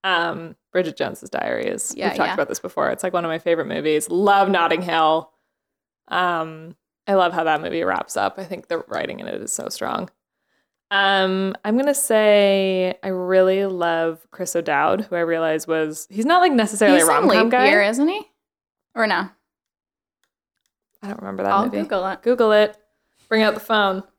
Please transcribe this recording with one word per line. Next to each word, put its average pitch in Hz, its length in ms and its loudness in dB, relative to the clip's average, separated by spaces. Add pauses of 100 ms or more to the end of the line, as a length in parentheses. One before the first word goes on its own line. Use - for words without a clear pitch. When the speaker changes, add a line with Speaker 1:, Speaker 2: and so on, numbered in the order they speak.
Speaker 1:
Um, 170 520 -4 (160)
Bridget 175 240 -2
Jones's - 320 -8
Diary - 380 -4
is, - 280 -6
Speaker 2:
Yeah, - 140 -6
Speaker 1:
we've - 80 -4
talked - 120 0
Speaker 2:
yeah. 185 60 -4
Speaker 1:
about - 140 -2
this - 120 -8
before. - 280 -4
It's, - 140 -4
like, 185 100 -6
one 175 140 -4
of - 20 -4
my 160 100 -4
favorite 165 280 -2
movies. 151 420 -2
Love 196 400 2
Notting 170 340 2
Hill. 160 480 0 (800)
Um, 165 680 -6 (300)
I 202 80 0
love 180 200 4
how 165 100 -2
that 151 160 0
movie 165 240 -4
wraps - 320 -4
up. 196 220 -2
I 190 60 -12
think 175 240 -14
the 165 100 -4 (100)
writing - 320 -6
in - 80 -12
it 50 120 -8
is - 120 -8
so - 160 -8
strong. - 400 -6 (840)
Um, 190 640 2 (120)
I'm 220 100 0
gonna 277 180 2
say 196 1080 2
I 190 60 -8
really 185 580 2
love 165 640 -2
Chris - 260 -8
O'Dowd, 165 460 0
who 185 140 -6
I 170 40 -2
realize 160 460 -2
was, 160 440 -4
he's 208 140 -6
not, 330 160 4
like, 349 120 4
necessarily 208 480 4
Speaker 2:
He's 160 60 6
Speaker 1:
a 165 40 4
Speaker 2:
in 147 40 4 (140)
Speaker 1:
rom-com 214 160 4
Speaker 2:
Leap 233 60 2
Speaker 1:
guy. 254 180 4
Speaker 2:
Year, 311 140 4
isn't 233 260 0
he? 403 140 -4 (720)
Or 233 120 0
no? 190 220 -2 (1700)
Speaker 1:
I 202 60 -14
don't 220 120 -12
remember 196 220 -10
that 196 100 0
Speaker 2:
I'll 196 140 2
Speaker 1:
movie. 202 160 -4
Speaker 2:
Google 190 240 -4
it. 190 160 -8
Speaker 1:
Google 233 300 2
it. 214 240 2 (520)
Bring 220 140 2
out 214 120 2
the 214 60 -10
phone. 196 420 0 (160)